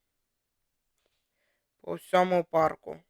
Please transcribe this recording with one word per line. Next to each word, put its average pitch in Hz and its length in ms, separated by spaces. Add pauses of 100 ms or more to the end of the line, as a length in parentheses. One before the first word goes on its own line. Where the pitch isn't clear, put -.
(1800)
по 170 140
всьому 180 480
парку. 160 560 (100)